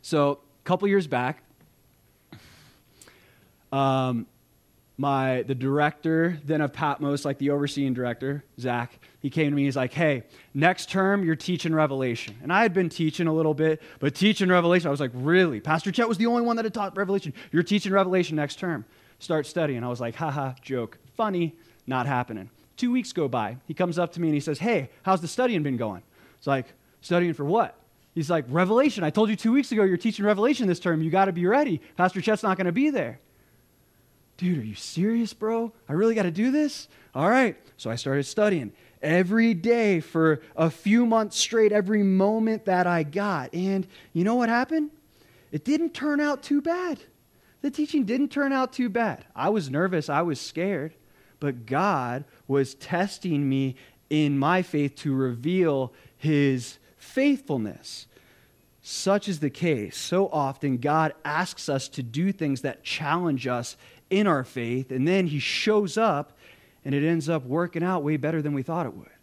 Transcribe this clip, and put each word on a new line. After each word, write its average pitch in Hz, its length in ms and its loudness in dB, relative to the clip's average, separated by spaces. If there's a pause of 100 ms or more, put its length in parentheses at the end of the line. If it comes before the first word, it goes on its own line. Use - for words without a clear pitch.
So 143 300 2
a - 320 -14
couple 185 220 0
years 196 200 2
back, 131 340 -4 (2250)
um, 131 560 0 (720)
my, 131 440 0
the 135 140 -4
director 151 880 0
then 151 160 0
of 143 120 -2
Patmos, 143 520 -2
like, 139 140 -4
the 139 100 0
overseeing 143 460 -2
director, 127 480 -4 (160)
Zach, 120 400 -4 (200)
he 139 120 -6
came 156 180 0
to 143 60 0
me, 143 80 2
he's 139 120 0
like, 127 160 -2
"Hey, 143 320 0 (300)
next 165 380 0
term 190 340 2
you're 165 100 2
teaching 170 380 -4
Revelation." 135 680 0
And 160 100 -2
I 202 80 4
had 226 100 4
been 175 180 0
teaching 165 360 -2
a 160 80 2
little 156 220 2
bit, 156 260 0 (180)
but 143 140 0
teaching 196 360 2
Revelation, 175 380 4
I 139 40 0
was 143 80 -2
like, 135 160 -2
"Really? 151 440 2
Pastor 160 320 -2
Chet 233 160 2
was 202 120 -2
the 226 80 2
only 240 160 2
one 233 140 0
that 226 80 -2
had 214 100 -4
taught 202 200 -6
Revelation. 196 380 -2 (180)
You're 170 120 2
teaching 196 280 0
Revelation 185 440 2
next 147 240 -4
term. 160 260 -4 (320)
Start 156 300 -2
studying." 143 360 -2
I 123 60 -4
was 120 100 -6
like, 117 180 -6
"Ha 160 120 -4
ha, 135 320 -4
joke. 123 380 -6 (160)
Funny, 180 400 -2 (320)
not 127 180 -2
happening." 123 460 -4 (260)
Two 247 140 0
weeks 254 200 -2
go 160 160 -2
by. 117 380 -2
He 160 80 -10
comes 175 240 0
up 175 160 -2
to 170 80 -6
me 165 60 0
and 151 80 2
he 143 60 0
says, 143 180 -6
"Hey, 180 300 -2 (120)
how's 185 200 0
the 170 60 -8
studying 240 360 0
been 135 140 -2
going?" 104 260 -6 (340)
It's - 80 -20
like, 135 220 -2 (340)
"Studying 170 320 0
for 143 120 -4
what?" 185 340 0 (340)
He's 160 160 -4
like, 156 200 0
"Revelation. 202 540 2
I 151 60 0
told 214 200 2
you 220 60 0
two 226 160 0
weeks 269 200 2
ago 214 120 2
you're 185 140 4
teaching 202 280 -2
Revelation 214 420 2
this 170 120 2
term. 165 220 0
You 160 80 0
gotta 190 240 4
be 175 120 0
ready. 226 360 2 (160)
Pastor 185 240 2
Chet's 214 220 0
not 190 140 0
gonna 180 160 0
be 277 160 2
there." 135 300 -4 (1160)
Dude, 180 200 0
are 110 80 -4
you 107 100 -8
serious, 220 580 -2
bro? 226 380 -4 (160)
I 135 60 -6
really 226 220 2
gotta 190 160 0
do 220 200 0
this? 294 380 -2 (240)
All 156 160 2
right. 247 260 4 (220)
So - 120 -8
I 113 60 -2
started 135 300 -2
studying 185 480 0 (280)
every 190 520 4
day 208 480 2
for 160 400 4 (160)
a 165 120 4
few 226 360 4
months 220 320 2
straight, 220 340 4
every 208 320 4
moment 220 640 2
that 180 220 4
I 170 160 2
got. 165 500 -4
And 190 340 -2 (240)
you 170 140 2
know 226 100 2
what 240 140 2
happened? 302 420 0 (600)
It 151 100 -6
didn't 311 300 0
turn 294 260 -2
out 285 240 -2
too 285 180 2
bad. 339 380 -2 (600)
The 285 100 -2
teaching 294 320 0
didn't 262 260 0
turn 277 220 0
out 262 220 0
too 247 160 -2
bad. 214 340 -2 (100)
I 139 140 -2
was 196 220 0
nervous. 160 400 0
I 147 140 2
was 160 180 -4
scared. 160 520 -4 (480)
But 123 240 -6
God 139 580 -2 (240)
was 135 280 0
testing 175 720 -2
me 135 280 0 (340)
in 147 300 2
my 175 220 2
faith 147 360 -2
to 139 160 -2
reveal 135 800 0 (240)
his 143 600 0 (260)
faithfulness. 254 1000 -2 (760)
Such - 460 -2
is 170 120 -4
the 147 100 -2
case. 147 480 -2
So 190 320 0
often, 135 480 -2
God 147 360 2 (100)
asks 156 460 -4
us 135 200 -2
to 131 140 -8
do 147 280 -2
things 147 300 -4
that 135 220 -8
challenge 151 640 -2
us 123 300 -6 (320)
in 202 180 2
our 143 160 2
faith, 123 480 -6
and 131 160 0
then 185 200 2
he 147 120 -2
shows 208 580 0
up, 185 400 0 (460)
and 139 100 -4
it 143 100 0
ends 160 240 0
up 156 180 -2
working 165 380 -2
out 180 200 -2
way 151 140 0
better 156 240 -2
than 147 120 -2
we 139 80 -2
thought 165 240 -4
it 117 80 -8
would. - 160 -18 (140)